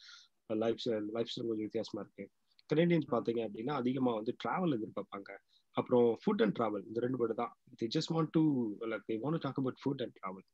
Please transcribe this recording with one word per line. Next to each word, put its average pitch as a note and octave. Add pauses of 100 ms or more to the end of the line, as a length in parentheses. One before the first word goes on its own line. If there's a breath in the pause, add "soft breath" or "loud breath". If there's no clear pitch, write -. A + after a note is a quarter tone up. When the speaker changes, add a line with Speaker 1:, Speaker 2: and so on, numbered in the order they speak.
(500 soft breath)
Speaker 1:
லைஃப் A2+
style, G#2+
life A#2
style A#2+
கொஞ்சம் G#2+
வித்தியாசமா -
இருக்கு. G2 (440)
Canadians E3
Speaker 2:
ம். D3
Speaker 1:
பாத்தீங்க A#2+
அப்படின்னா, A2
அதிகமா B2+
வந்து A2+ (100)
travel D#3
எதிர்பார்ப்பாங்க. G2+ (400)
அப்புறம் A#2+
food G#3+
and A3
travel, G#2+
இந்த A2
ரெண்டு B2
வேர்டு A2+
தான். A#2 (180)
They -
just D#3
want D#3+
to, D#3+ (420)
like, A2
they A2
want D3
to C#3+
talk -
about B2+
food C3+
and E2
travel. F#2+ (100)